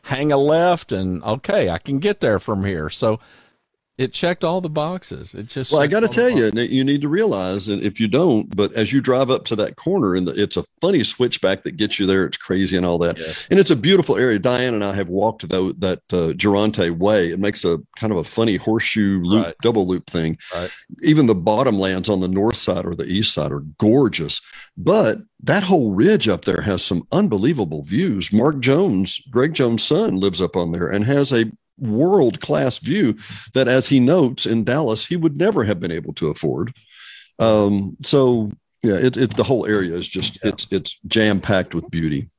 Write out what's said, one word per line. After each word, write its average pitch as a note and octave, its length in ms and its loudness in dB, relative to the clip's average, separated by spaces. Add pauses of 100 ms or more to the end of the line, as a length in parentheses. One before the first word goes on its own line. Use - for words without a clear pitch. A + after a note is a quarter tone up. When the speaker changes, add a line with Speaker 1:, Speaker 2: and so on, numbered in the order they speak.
Speaker 1:
hang C#3+ 280 -2
a C#3+ 60 4
left E3 560 2
and, F#2 320 -4
okay, B2 460 -2
I E2+ 80 -4
can C#3 200 -4
get G3+ 220 -2
there G#2+ 180 2
from G2 260 -4
here. D#2+ 260 -4
So A2 280 -2 (800)
it B2+ 160 -4
checked F3 300 -2
all F3 180 -2
the D#3+ 80 -6
boxes. D3+ 640 -8
It G#2+ 140 -12
just C3+ 240 -4
Speaker 2:
Well, D3+ 80 4
I C#3+ 40 6
Speaker 1:
checked D3 80 2
Speaker 2:
gotta A3+ 140 2
Speaker 1:
all A#3 60 -2
the - 20 -8
Speaker 2:
tell B3 160 4
you, A#2+ 200 2
Speaker 1:
boxes. A2 100 -2
Speaker 2:
and A#2+ 100 -2
you C3 140 2
need C#3+ 180 2
to D3 60 -2
realize, G2+ 600 -2
and G2+ 140 -2
if G2 180 -4
you A2+ 80 2
don't, B2 480 2
but G2 180 2
as A2 200 0
you C3+ 80 4
drive C3 280 2
up B2 160 0
to A2+ 100 -4
that G#2 200 -4
corner, D#3+ 380 0
and F#2 140 0
the, F2+ 120 -4
it's - 160 0
a F2 80 -4 (160)
funny E3 240 2
switchback G2 600 0
that F2+ 120 -8
gets G#2 220 -2
you G2+ 80 0
there. F#2+ 200 2
It's - 120 -8
crazy F#2 400 -2
and F2+ 80 0
all F2 120 0
that. E2+ 200 -2
Speaker 1:
Yes. D#2+ 320 -12
Speaker 2:
And F#3 80 6
it's F#3 120 4
a D3+ 60 4
beautiful D3+ 400 2
area. A#2 220 2
Diane B2 340 0
and G#2 120 -2
I G2 100 -4
have G2 160 -4
walked G2+ 380 -2
tho-, F#2 240 -2
that, F2+ 280 -4 (120)
uh, E2 220 0
Durante G2+ 560 0
Way. F2+ 400 2
It F2 100 -6
makes G2+ 240 -2
a E2+ 140 0 (180)
kind A2 160 -4
of F2+ 60 0
a D#2 60 -4
funny A2+ 320 0
horseshoe G#2 680 0
loop, G2 240 2
Speaker 1:
Right. E2 160 -10
Speaker 2:
double A2 240 2
loop F2+ 220 -4
thing. D#2+ 300 -4 (160)
Speaker 1:
Right. F2 160 -6 (320)
Speaker 2:
Even D3+ 240 6
the A2 80 4
bottomlands G2 760 0
on F#2+ 100 2
the F2+ 80 -2
north G2+ 280 0
side F2+ 300 -4
or F2 80 -6
the - 120 -6
east G#2 280 0
side D2 180 -2
are C#2+ 120 -8 (140)
gorgeous. G#2+ 640 2 (380)
But D#3+ 400 2 (240)
that F#3 220 0
whole D#3+ 280 2
ridge D3+ 340 4
up F#2+ 200 -2
there F2 160 -2
has F#2 200 -2
some - 300 -2
unbelievable G#2 720 0
views. G2+ 500 -2
Mark C3+ 280 2
Jones, C3+ 580 0 (120)
Greg C3 220 2
Jones' A#2 320 0
son, F3 340 0
lives F#2 220 -2
up F2+ 160 -2
on E2+ 160 -2
there F2 160 -4
and G2+ 160 -2
has C3+ 300 0
a A2+ 160 2 (280)
world-class C#3+ 1000 0
view D3+ 400 -2 (380)
that, C3 120 2
as B2+ 220 2
he C3+ 120 4
notes, C#3 440 2
in A2 200 0
Dallas, A#2+ 420 -2
he F3 100 -6
would D#3 220 -2
never F3+ 260 2
have G2+ 160 -2
been F2 100 -4
able D#2+ 240 -8
to D#2+ 140 -2
afford. D2+ 460 -4 (640)
Um, G2+ 640 2
so, B2 480 2 (320)
yeah, G#2 140 2
it, B2+ 200 2
it, A#2+ 200 0
the B2 80 2
whole A#2+ 220 0
area F#2+ 280 0
is F2 120 -6
just, - 360 -6
Speaker 1:
Yeah. G#2+ 80 0
Speaker 2:
it's, - 200 -10
it's - 360 -6
jam-packed G2+ 680 0
with E2 160 -6
beauty. D2+ 380 -4 (100)